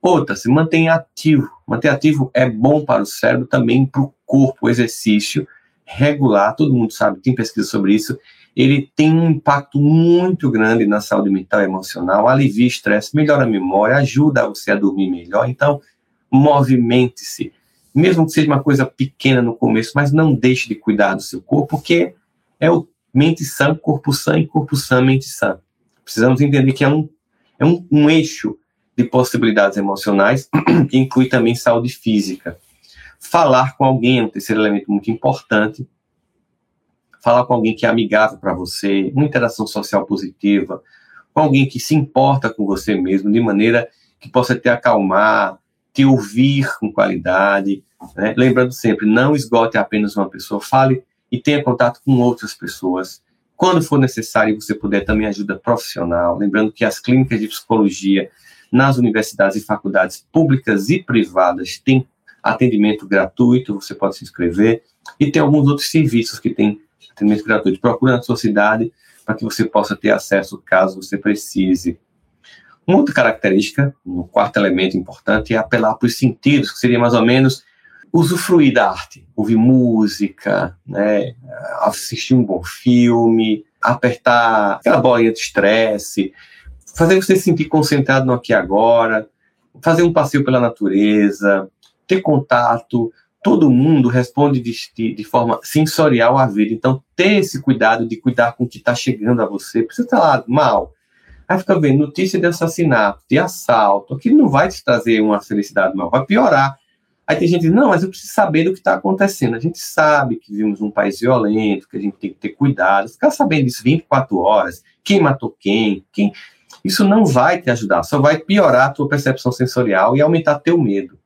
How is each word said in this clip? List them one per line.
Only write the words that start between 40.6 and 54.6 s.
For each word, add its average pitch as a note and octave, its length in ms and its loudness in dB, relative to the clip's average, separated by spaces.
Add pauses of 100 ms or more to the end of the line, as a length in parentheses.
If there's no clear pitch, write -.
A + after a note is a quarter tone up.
com D3+ 80 -2
alguém C#3 280 2
que C3+ 100 -10
se - 160 -4
importa C3+ 580 0
com G#2 140 -4
você G2 300 -2
mesmo, F#2+ 340 -2
de A2+ 100 2
maneira A2+ 480 0 (300)
que - 100 -20
possa B2 280 0
te - 120 -2
acalmar, G#2 880 0 (380)
te C#3 100 2
ouvir C3 600 2 (140)
com G#2+ 120 -6
qualidade, G2 920 -2 (320)
né? G#2+ 200 -4
Lembrando B2+ 360 2
sempre, G#2+ 340 -2
não B2+ 300 2
esgote A#2 420 0
apenas G#2 380 -2
uma G2 120 -2
pessoa, - 320 -10
fale C3+ 440 0 (260)
e A#2 80 -4
tenha D3 240 0
contato B2 420 -2
com C3+ 140 2
outras A#2+ 360 -2
pessoas. - 680 -8 (340)
Quando F#3 260 2
for C#3+ 180 0
necessário A2 560 0
e G#2+ 40 -12